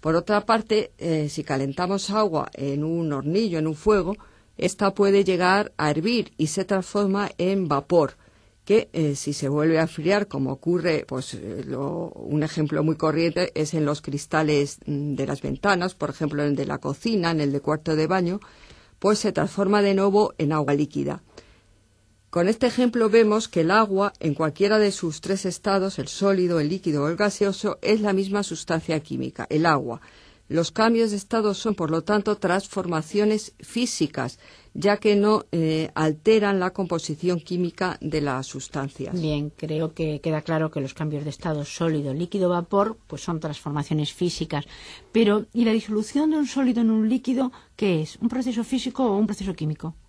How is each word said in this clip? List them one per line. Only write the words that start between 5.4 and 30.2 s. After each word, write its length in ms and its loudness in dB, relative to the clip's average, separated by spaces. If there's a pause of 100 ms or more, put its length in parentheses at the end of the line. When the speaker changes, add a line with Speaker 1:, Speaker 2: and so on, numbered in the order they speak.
Speaker 1:
a 140 0
hervir 460 0
y 120 0
se 160 -2
transforma 760 0
en 300 0
vapor, 480 2 (540)
que, 220 4
eh, 240 0
si 160 -6
se 160 -4
vuelve 320 2
a 20 4
enfriar, 460 0
como 240 -2
ocurre, 560 -2
pues, 260 -6
eh, 320 -10
lo, 440 -6
un 340 -2
ejemplo 400 -2
muy 100 2
corriente 560 0 (100)
es 140 -2
en 100 0
los 160 -2
cristales, 880 0
mm, 300 -4
de 100 -2
las 160 -4
ventanas, 540 0
por 140 -4
ejemplo, 320 -4
en 80 0
el 40 0
de 120 -4
la 120 -4
cocina, 540 -2
en 80 0
el 100 0
de 100 -2
cuarto 360 -2
de 100 2
baño, 320 0 (600)
pues 180 4
se 140 0
transforma 500 2
de 120 4
nuevo 440 4
en 140 0
agua 220 2
líquida. 460 -2 (1120)
Con 160 2
este 220 2
ejemplo 420 2
vemos 380 4
que 140 0
el 100 2
agua, 480 2
en 140 0
cualquiera 440 2
de 140 4
sus 280 -6
tres 260 -4
estados, 520 -2
el 80 -4
sólido, 540 2
el 80 0
líquido 340 0
o 60 0
el 80 -2
gaseoso, 680 0
es 180 2
la 120 0
misma 320 0
sustancia 560 -2
química, 500 -8
el 160 2
agua. 340 0 (480)